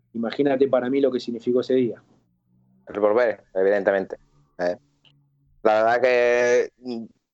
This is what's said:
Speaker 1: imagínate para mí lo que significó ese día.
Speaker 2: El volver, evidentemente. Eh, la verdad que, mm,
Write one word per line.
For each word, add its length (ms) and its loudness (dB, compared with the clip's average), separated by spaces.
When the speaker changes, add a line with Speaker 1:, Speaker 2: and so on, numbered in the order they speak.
Speaker 1:
imagínate 540 0
para 240 0
mí 100 0
lo 100 2
que 100 -4
significó 400 -2
ese 140 -2
día. 280 0
Speaker 2:
El 120 -8
volver, 440 0
evidentemente. 640 0
Eh, 180 -4
la 120 2
verdad 260 0
que, 760 2
mm, 260 -12